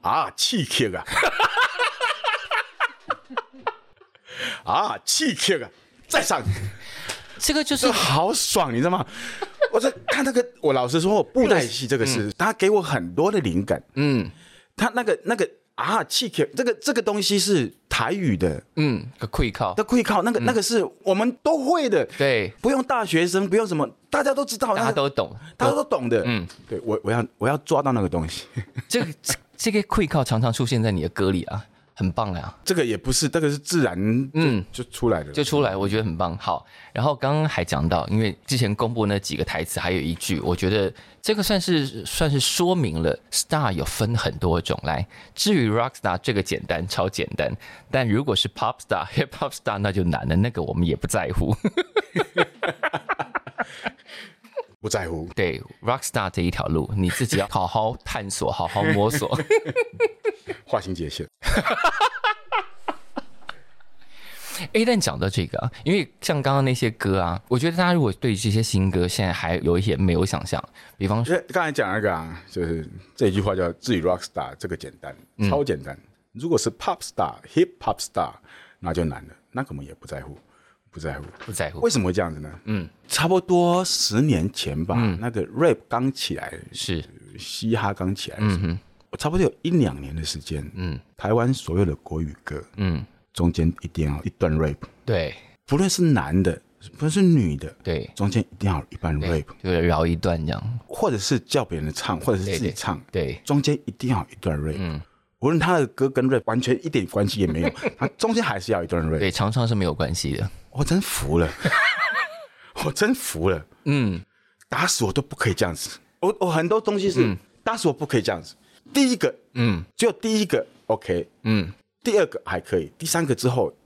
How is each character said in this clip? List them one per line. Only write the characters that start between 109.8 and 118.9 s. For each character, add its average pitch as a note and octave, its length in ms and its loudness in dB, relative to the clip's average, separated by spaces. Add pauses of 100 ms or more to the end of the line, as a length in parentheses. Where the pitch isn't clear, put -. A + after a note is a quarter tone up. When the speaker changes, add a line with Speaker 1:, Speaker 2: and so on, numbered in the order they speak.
Speaker 2:
有 D#2 80 0
关 D2 200 -2
系 C#2 200 -2
的。 - 160 -2 (200)
Speaker 1:
我 C#3 140 -2
真 E3+ 160 2
服 C3+ 400 0
了。 - 100 2 (640)
<laughs> - 720 -8
我 D3+ 80 -2
真 A#3 240 2
服 F2 340 -2
了。 D#2+ 160 -2 (200)
Speaker 2:
嗯。 A2+ 360 0 (460)
Speaker 1:
打 - 180 -2
死 B2 200 0
我 F#2+ 80 -2
都 C#3 80 2
不 - 140 -10
可 - 140 0
以 F#2 40 0
这 G2+ 120 0
样 F2 80 -4
子。 - 240 -10 (220)
我， G3+ 220 2
我 F3+ 100 0
很 D#3+ 160 2
多 A3 140 2
东 G#3 180 0
西 G3 100 2
是 B2 160 2
Speaker 2:
嗯。 F#2+ 120 -2 (260)
Speaker 1:
打 A3+ 140 -2
死 E3+ 100 0
我 C#3 60 2
不 D3+ 120 -6
可 B2 120 0
以 G#2+ 40 4
这 G2 120 -2
样 E2 80 -6
子。 - 140 -20 (360)